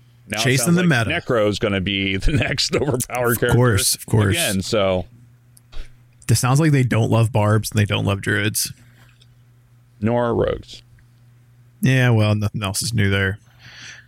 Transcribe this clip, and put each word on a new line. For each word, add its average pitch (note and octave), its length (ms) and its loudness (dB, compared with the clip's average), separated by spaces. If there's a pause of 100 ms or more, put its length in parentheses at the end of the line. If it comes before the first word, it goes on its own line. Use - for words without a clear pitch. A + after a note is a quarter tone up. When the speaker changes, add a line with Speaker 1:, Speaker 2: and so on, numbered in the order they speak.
(300)
Speaker 1:
Now G#2 100 -6
it - 40 -2
Speaker 2:
Chasing C3 240 0
Speaker 1:
sounds E3+ 100 4
Speaker 2:
the F3+ 80 0
Speaker 1:
like B2 220 2
Speaker 2:
meta. D#3+ 120 -4
Speaker 1:
Necro A2 300 0
is G2 100 -2
gonna G2 220 -2
be G2 360 -2
<laughs> F#2 100 -2
the E3 40 0
next C#3+ 420 -2
overpowered B2+ 600 -2
Speaker 2:
Of A2+ 80 -4
Speaker 1:
character B2 160 2
Speaker 2:
course, A#2+ 380 2
of - 100 -12
course. G#2+ 280 2
Speaker 1:
again, G#2 280 -2
so. F#2+ 440 0 (1200)
Speaker 2:
It A#2+ 60 2
sounds C3 260 2
like D#3+ 100 4
they C#3 120 4
don't A2+ 280 0
love A2 220 2
barbs G#2 380 2
and - 80 -6
they G2+ 60 2
don't G#2 200 -2
love G2 160 -2
druids. G#2 500 -2 (1300)
Speaker 1:
Nor A#2 340 0
rogues. - 480 -4 (1000)
Speaker 2:
Yeah, C3 300 2
well, G#2+ 240 2
nothing G#2 280 -4
else G2 180 -4
is A2 120 -6
new G#2 160 0
there. G2 300 0 (680)